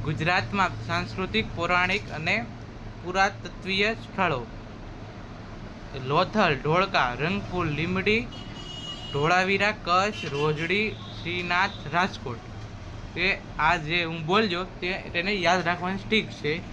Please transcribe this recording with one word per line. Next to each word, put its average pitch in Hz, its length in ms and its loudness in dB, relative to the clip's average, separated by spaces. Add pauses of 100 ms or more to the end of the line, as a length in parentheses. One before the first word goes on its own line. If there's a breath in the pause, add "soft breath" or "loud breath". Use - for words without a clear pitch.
ગુજરાતમાં 175 680 2 (160)
સાંસ્કૃતિક, 180 580 0 (100)
પૌરાણિક 180 560 2
અને 180 340 0 (580)
પુરાતત્વીય 196 880 2
સ્થળો. 165 520 0 (1600)
લોથલ, 175 580 4
ધોળકા, 180 560 4
રંગપુર, 180 460 0
લીંબડી, 180 640 2 (840)
ધોળાવીરા, 185 580 4
કચ્છ, 185 600 2
રોજડી, 160 600 2
શ્રીનાથ, 180 800 -2 (220)
રાજકોટ. 170 440 0 (760)
તે 180 240 0 (200)
આ 160 160 6
જે 170 280 0
હું 165 220 -4
બોલ્યો 185 380 4
તે, 185 500 -6
તેને 180 200 0
યાદ 175 320 4
રાખવાની 175 320 0
સ્ટીક 214 320 2
છે. 156 320 -4 (120)